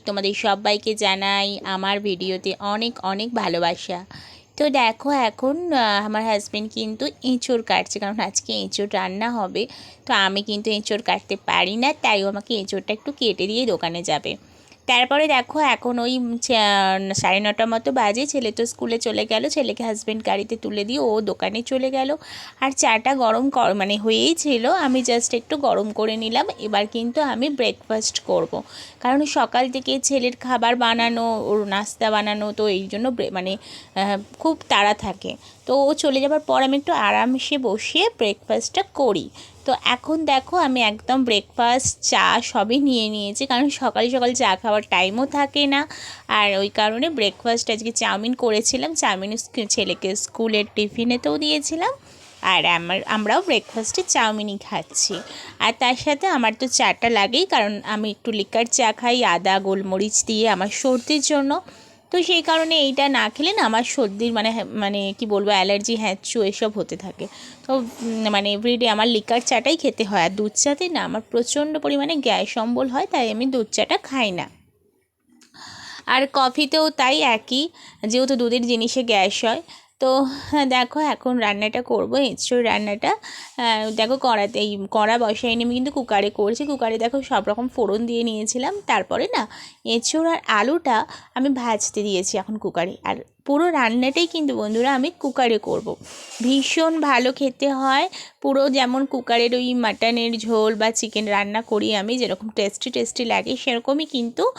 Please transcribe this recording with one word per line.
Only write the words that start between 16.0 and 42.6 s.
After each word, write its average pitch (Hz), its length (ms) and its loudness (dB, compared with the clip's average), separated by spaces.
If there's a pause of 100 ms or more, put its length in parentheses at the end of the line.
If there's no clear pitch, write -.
চা-, 196 720 2
সাড়ে 190 260 2
নটার 208 280 0
মতো 226 240 -2
বাজে, 247 360 0
ছেলে 254 240 -2
তো 226 140 -2
স্কুলে 233 340 -4
চলে 214 260 -2
গেল, 226 240 0
ছেলেকে 240 340 -2
হাজব্যান্ড 220 420 -6
গাড়িতে 202 300 -2
তুলে 208 280 -4
দিয়ে 240 160 -4
ও 226 220 2
দোকানে 202 400 -4
চলে 262 300 -2
গেল। 269 240 -2 (460)
আর 269 100 2
চাটা 254 440 2
গরম 240 340 2
কর-, 233 240 4
মানে 202 240 0
হয়েই 226 380 2
ছিল, 269 300 0
আমি 277 360 2
just 240 340 0
একটু 240 220 -4
গরম 208 340 0
করে 220 260 -2
নিলাম। 226 300 0 (120)
এবার 208 280 0
কিন্তু 233 340 -2
আমি 262 280 0
ব্রেকফাস্ট 220 720 -2
করব, 170 440 -2 (360)
কারণ 277 260 2
সকাল 254 440 0
থেকে 262 300 -4
ছেলের 247 360 0
খাবার 240 400 2
বানানো, 233 720 2
ওর 208 220 0
নাস্তা 208 440 -2
বানানো, 208 400 0
তো 214 160 0
এই 190 200 0
জন্য 214 220 -2
ব্রে-, 240 220 -4
মানে, 190 260 -4 (380)
আহ, 196 220 0 (220)
খুব 320 180 0 (120)
তাড়া 208 240 4
থাকে। 190 420 -6 (300)
তো 269 200 4
ও 294 80 4
চলে 277 280 2
যাবার 285 180 2
পর 262 240 2
আমি 269 140 2
একটু 311 160 -2
আরামসে 233 640 2
বসে 262 600 0
ব্রেকফাস্টটা 226 680 -2 (100)
করি। 208 360 0 (360)
তো 254 100 2 (100)
এখন 302 400 0
দেখো 277 320 0
আমি 262 240 2
একদম 233 420 0
ব্রেকফাস্ট, 240 800 0
চা 196 420 4
সবই 226 360 0